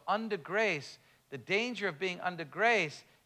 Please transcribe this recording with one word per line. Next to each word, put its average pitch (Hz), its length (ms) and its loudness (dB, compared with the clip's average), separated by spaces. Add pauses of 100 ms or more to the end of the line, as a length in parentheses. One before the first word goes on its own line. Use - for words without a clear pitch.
under 214 300 0
grace, 170 640 0 (320)
the 139 60 -8
danger 202 520 0
of 147 100 -6
being 180 220 -2
under 170 240 -4
grace 170 580 2 (220)